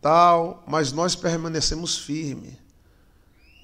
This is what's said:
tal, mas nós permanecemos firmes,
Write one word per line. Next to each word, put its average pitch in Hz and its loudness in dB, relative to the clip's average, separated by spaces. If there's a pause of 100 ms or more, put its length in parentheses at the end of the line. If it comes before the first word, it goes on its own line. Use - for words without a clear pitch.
tal, 170 4
mas 143 0
nós 175 0
permanecemos 165 -2
firmes, 147 -8 (1080)